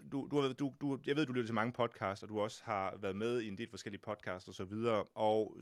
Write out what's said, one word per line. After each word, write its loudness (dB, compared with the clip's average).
du, -2
du 2
har 6
været, 2
du, 0
du, 0
jeg 2
ved, 4
du -2
lytter 2
til -2
mange 2
podcasts, 0
og -12
du 0
også -2
har 0
været -2
med 0
i -4
en -6
del -8
forskellige -10
podcasts -6
og -10
så -6
videre. 2
Og 4